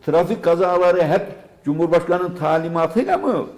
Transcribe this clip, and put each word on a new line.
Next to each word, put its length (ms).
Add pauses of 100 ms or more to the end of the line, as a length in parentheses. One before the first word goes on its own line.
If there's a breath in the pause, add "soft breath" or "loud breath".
Trafik 380
kazaları 580
hep 240 (380)
Cumhurbaşkanının 720
talimatıyla 840
mı 280 (120)